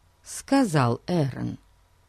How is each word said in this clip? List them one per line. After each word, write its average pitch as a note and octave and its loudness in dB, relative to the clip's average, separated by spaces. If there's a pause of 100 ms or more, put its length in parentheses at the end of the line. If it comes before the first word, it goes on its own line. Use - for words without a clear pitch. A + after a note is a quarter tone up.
(240)
сказал D#3 0
Эрн. C3 -2 (500)